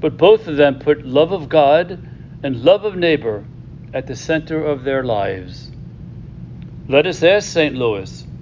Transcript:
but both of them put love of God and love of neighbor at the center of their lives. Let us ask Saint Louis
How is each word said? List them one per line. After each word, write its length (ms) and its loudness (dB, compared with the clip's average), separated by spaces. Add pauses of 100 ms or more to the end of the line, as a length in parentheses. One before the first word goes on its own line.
but 160 -2
both 320 6
of 80 -4
them 220 4
put 260 0
love 280 2
of 160 -4
God 500 4 (440)
and 220 -4
love 200 6
of 120 -4
neighbor 480 0 (480)
at 140 -6
the 100 -8
center 480 -4
of 180 -2
their 220 -2
lives. 680 -4 (1160)
Let 180 6
us 160 -2
ask 260 4
Saint 260 0
Louis 520 -4 (160)